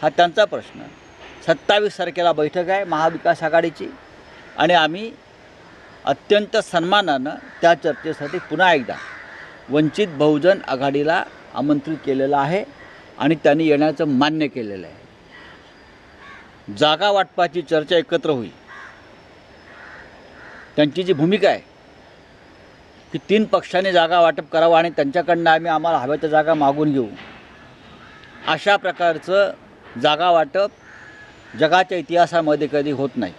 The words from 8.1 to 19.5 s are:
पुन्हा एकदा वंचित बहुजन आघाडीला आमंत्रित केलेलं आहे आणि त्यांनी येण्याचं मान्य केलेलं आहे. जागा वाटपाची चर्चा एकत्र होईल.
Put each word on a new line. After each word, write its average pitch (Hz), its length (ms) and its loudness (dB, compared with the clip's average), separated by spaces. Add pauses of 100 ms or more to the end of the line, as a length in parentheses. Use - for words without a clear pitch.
पुन्हा 170 340 0
एकदा 123 200 -2 (760)
वंचित 156 380 0
बहुजन 151 600 2
आघाडीला 143 560 -2 (300)
आमंत्रित 147 520 -2
केलेलं 139 320 0
आहे 160 260 -2 (560)
आणि 147 240 0
त्यांनी 156 240 4
येण्याचं 151 400 2
मान्य 151 400 0
केलेलं 101 400 -10
आहे. - 1900 -20
जागा 156 380 2
वाटपाची 175 500 0
चर्चा 156 360 0
एकत्र 160 320 -2
होईल. 117 220 -2 (2250)